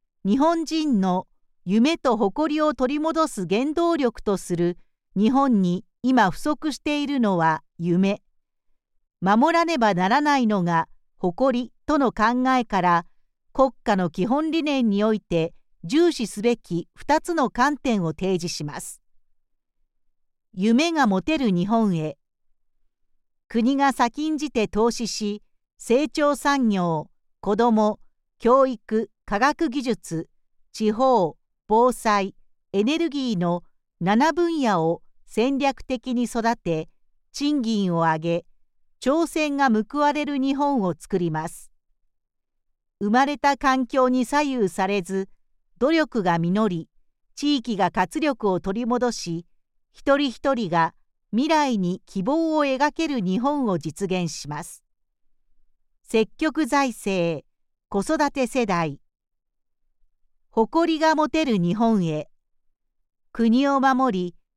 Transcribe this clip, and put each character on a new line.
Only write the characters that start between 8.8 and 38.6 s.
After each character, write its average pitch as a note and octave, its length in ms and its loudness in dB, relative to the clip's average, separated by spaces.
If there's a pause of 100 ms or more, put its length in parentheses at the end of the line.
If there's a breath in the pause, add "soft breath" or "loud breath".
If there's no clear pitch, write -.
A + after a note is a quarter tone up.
守 A3+ 320 4
ら E4+ 120 4
ね E4 140 0
ば G#3+ 160 2
な F3+ 140 0
ら C4 120 2
な D4 180 2
い A#3+ 80 2
の G#3 160 0
が E3 260 0 (300)
誇 A#3+ 420 0
り B3 120 -10 (140)
と D4+ 120 2
の C#4 140 2
考 B3 380 0
え B3+ 140 2
か F#3+ 180 -2
ら、 E3+ 240 2 (460)
国 C4 180 4 (120)
家 G#3 140 0
の F3+ 140 0
基 F#3 160 -4
本 D4 260 0
理 D#4+ 100 0
念 C4+ 280 0
に G3+ 120 0
お A3 100 2
い A3 80 -2
て E3 340 -4 (280)
重 D4+ 300 2
視 A3 160 -4
す - 120 -10
べ A#3 160 0
き - 380 -6
二 - 260 0
つ F4 140 -6
の C4+ 160 0
観 C4+ 260 0
点 G#3+ 280 -2
を D#3+ 60 -2
提 F3+ 280 -2
示 E3+ 80 -8
し - 160 -8
ま C#3+ 180 -10
す。 - 220 -16 (1500)
夢 A#3 380 2
が D4 140 2
持 F#3+ 160 0
て D#4 160 -2
る B3 120 0
日 F3 160 0
本 G#3+ 300 0
へ。 D#3 220 -6 (1300)
国 A#3 260 0
が C#4 200 2
先 C#4+ 340 -2
ん D#4 80 -2
じ C#4 140 -6
て G#3+ 180 -2
投 A3+ 220 0
資 A3 180 -6
し、 G#3 340 -8 (360)
成 C#4 320 0
長 D4 260 0
産 C#4 320 0
業、 F3 400 -2 (320)
子 G3+ 160 -2
ど A#3 160 4
も、 G#3+ 280 2 (380)
教 C4 280 4
育、 A3+ 440 -4 (140)
科 G#3 140 -4
学 D4 320 0
技 C4 120 -4
術、 F3+ 460 -6 (440)
地 G#3+ 200 0
方、 A#3 460 2 (300)
防 A#3 240 4
災、 G3+ 420 -2 (400)
エ G3+ 100 2
ネ D4+ 140 0
ル E4+ 100 0
ギ C4 240 -2
ー F#3 60 -2
の F3 240 -2 (380)
七 A#3 340 2
分 E4 260 0
野 G3 240 2
を E3 160 -2 (260)
戦 C4 300 -2
略 C4+ 240 -2
的 B3+ 320 -6
に A#3+ 120 -2
育 A#3 340 -2
て、 D#3+ 320 -4 (420)
賃 C#4+ 300 -2
金 G3+ 320 0
を E3 60 0
上 D#3+ 180 0
げ、 E3+ 280 -4 (540)